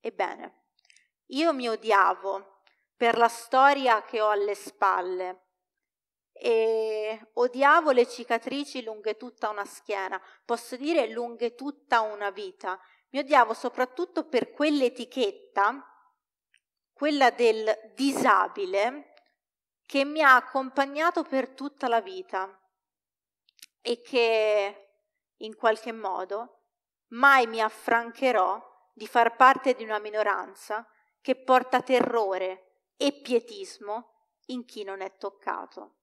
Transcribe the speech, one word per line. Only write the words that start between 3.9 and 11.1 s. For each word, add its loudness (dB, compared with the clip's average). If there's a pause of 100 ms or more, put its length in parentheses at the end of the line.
che -6
ho 2
alle 0
spalle -4 (920)
e -2
odiavo 4
le 6
cicatrici -6
lunghe -6
tutta -10
una -8
schiena, -8 (220)
posso -6
dire 0
lunghe -8